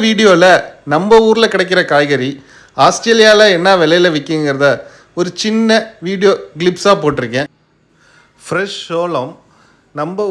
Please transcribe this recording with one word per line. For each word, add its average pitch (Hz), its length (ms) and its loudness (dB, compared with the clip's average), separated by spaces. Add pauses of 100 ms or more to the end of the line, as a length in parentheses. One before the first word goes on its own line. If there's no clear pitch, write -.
வீடியோல 190 480 4 (400)
நம்ம 220 360 4
ஊர்ல 220 260 2
கிடைக்கிற 180 260 0 (140)
காய்கறி 143 360 -2 (560)
ஆஸ்திரேலியால 214 720 2
என்ன 185 240 2
விலையில 170 360 2
விக்குங்கிறத 143 580 -2 (440)
ஒரு 175 100 -4 (140)
சின்ன 220 380 0 (260)
வீடியோ 196 260 0 (280)
கிளிப்ஸா 180 320 0 (100)
போட்டிருக்கேன். 127 440 -4 (1000)
ஃப்ரெஷ் 196 420 -8
சோளம் 165 440 -6 (640)
நம்ம 185 320 -6